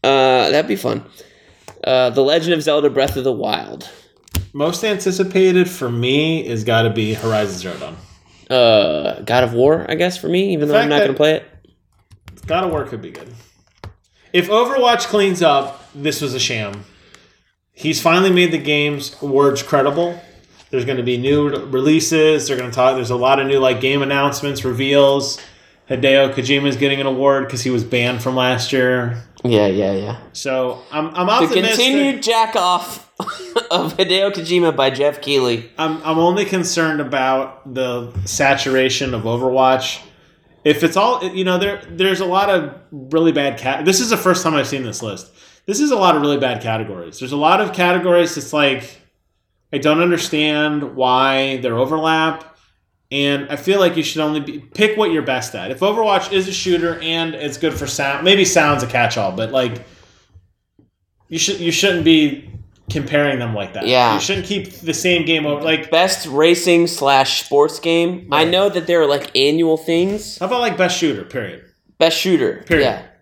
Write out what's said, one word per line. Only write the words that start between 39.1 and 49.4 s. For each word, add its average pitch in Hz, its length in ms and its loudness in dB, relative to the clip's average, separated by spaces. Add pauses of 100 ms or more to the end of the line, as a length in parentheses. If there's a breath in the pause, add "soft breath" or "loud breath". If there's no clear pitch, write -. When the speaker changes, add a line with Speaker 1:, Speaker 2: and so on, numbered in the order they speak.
Speaker 2:
of 110 100 -6
Overwatch. 131 760 0 (640 soft breath)
If 151 200 2
it's 165 120 0
all, 226 320 2
you 185 160 -4
know, 180 140 0
there, 202 320 -4
there's 185 320 -2
a 196 40 -2
lot 196 240 0
of 156 240 0 (180)
really 156 420 0
bad 143 260 -2
cat-, 135 240 -4
this 180 160 2
is 233 100 -2
the 226 80 2
first 180 260 0
time 160 120 0
I've 131 120 0
seen 131 160 -6
this 113 200 -10
list. 101 260 -10 (360 soft breath)
This 208 160 -2
is 294 100 2
a 240 60 2
lot 180 180 4
of 147 60 0
really 143 160 0
bad 120 240 -2
categories. 104 580 -6
There's 131 140 -8
a 143 40 -4
lot 165 220 4
of 202 140 -4
categories 175 640 2
that's 147 180 -10
like, 139 480 -2 (720)